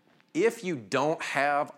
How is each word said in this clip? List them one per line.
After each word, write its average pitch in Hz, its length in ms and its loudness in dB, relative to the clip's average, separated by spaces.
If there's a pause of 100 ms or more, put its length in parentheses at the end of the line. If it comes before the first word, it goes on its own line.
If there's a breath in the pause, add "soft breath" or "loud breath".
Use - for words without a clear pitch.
(340)
if 220 300 0
you 180 120 -2
don't 131 460 0
have 143 560 0